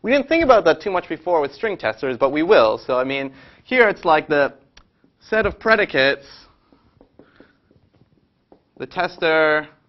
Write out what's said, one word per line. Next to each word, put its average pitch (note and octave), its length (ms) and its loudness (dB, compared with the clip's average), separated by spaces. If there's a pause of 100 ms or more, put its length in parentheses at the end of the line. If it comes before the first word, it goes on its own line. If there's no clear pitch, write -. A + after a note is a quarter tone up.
We A3 100 -4
didn't C4+ 160 0
think E4 160 0
about A3+ 220 4
that D#3 160 2
too G#3 80 -6
much F3+ 180 -6
before E3+ 320 -2
with C#3 140 -4
string G#3+ 240 -6
testers, A#2+ 400 -6
but C3+ 140 0
we D3+ 100 -2
will. B2 380 4
So, B2+ 180 -4
I B2+ 60 0
mean, C3+ 280 -6 (320)
here B3 260 2
it's, - 160 -8
like, D#3 220 0
the C#3+ 280 0 (640)
set G#3+ 260 -4
of G3 140 -6
predicates D#3 640 0 (2500)
the C3 80 -10
tester D#3+ 840 -2 (220)